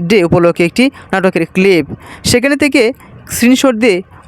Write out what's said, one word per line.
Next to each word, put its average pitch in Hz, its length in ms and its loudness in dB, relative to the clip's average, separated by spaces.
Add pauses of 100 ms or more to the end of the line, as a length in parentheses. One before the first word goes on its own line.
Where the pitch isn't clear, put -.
ডে 175 240 0
উপলক্ষে 170 400 0
একটি 254 260 0 (220)
নাটকের 180 400 -2
ক্লিপ। 185 340 0 (380)
সেখানে 269 320 0
থেকে 277 360 0 (380)
স্ক্রিনশট 254 440 2
দিয়ে 214 280 0 (260)